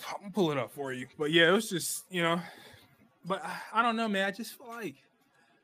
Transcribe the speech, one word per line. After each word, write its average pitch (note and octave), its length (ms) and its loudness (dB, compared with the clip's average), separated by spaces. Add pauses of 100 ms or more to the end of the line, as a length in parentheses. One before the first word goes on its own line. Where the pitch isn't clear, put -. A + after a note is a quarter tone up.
(140)
I'm - 60 -10
gonna G3+ 120 -12
pull F3+ 180 2
it C#3+ 80 0
up A2+ 140 -4
for C#3 200 -6
you. B2+ 140 -8 (120)
But D3+ 120 0
yeah, E3 180 8
it F3 40 8
was A3 160 2
just, - 420 -4
you F3+ 120 0
know, E3+ 180 4 (840)
but F#3 180 -4
I, - 160 -8 (140)
I A3 80 4
don't A#3 140 2
know, A3+ 120 -2
man. G3 180 0
I G3+ 40 0
just A3 260 -12
feel B3+ 120 -18
like A3+ 280 -10 (680)